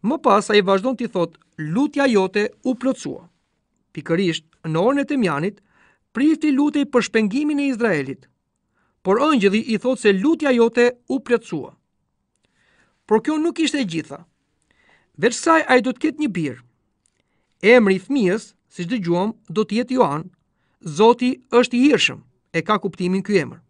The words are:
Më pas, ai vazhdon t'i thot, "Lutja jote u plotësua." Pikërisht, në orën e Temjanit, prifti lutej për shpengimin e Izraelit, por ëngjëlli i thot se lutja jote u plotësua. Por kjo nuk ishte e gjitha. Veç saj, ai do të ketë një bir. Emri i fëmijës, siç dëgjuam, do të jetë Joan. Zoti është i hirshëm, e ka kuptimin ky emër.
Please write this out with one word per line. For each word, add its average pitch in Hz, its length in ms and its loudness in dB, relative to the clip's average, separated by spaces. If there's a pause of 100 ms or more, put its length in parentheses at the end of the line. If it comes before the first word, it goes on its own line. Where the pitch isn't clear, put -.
Më 262 200 -4
pas, 208 280 2
ai 208 120 4
vazhdon 196 340 0
t'i 233 120 -6
thot, 170 280 -4 (220)
"Lutja 269 500 -2
jote 208 420 0 (140)
u 254 100 0
plotësua." 254 540 -6 (640)
Pikërisht, 165 520 -2 (200)
në 160 160 -2
orën 277 200 2
e 277 40 -2
Temjanit, 202 560 -2 (520)
prifti 302 380 2
lutej 285 340 0
për 254 180 0
shpengimin 277 580 -2
e 277 80 -2
Izraelit, 175 580 -4 (760)
por 202 160 0
ëngjëlli 226 480 2
i 220 120 -2
thot 254 200 -2
se 202 140 2
lutja 285 380 0
jote 240 420 2 (160)
u 262 120 -2
plotësua. 226 540 -6 (1300)
Por 214 160 2
kjo 302 160 -4
nuk 330 200 -4
ishte 294 200 -2
e 262 60 -2
gjitha. 160 400 -10 (920)
Veç 226 160 0
saj, 320 340 0
ai 254 120 4
do 254 120 -4
të - 80 -10
ketë - 220 -4
një 294 60 -2
bir. 156 340 -6 (1000)
Emri 208 320 6
i 185 60 -2
fëmijës, 220 540 -2 (140)
siç 175 200 -12
dëgjuam, 190 460 -2 (140)
do 208 160 -2
të 214 180 -2
jetë 254 160 -6
Joan. 160 320 -2 (520)
Zoti 233 540 2 (180)
është 247 220 2
i 247 80 2
hirshëm, 254 380 2 (300)
e 165 140 -2
ka 214 160 0
kuptimin 185 400 -4
ky 190 200 0
emër. 123 260 -12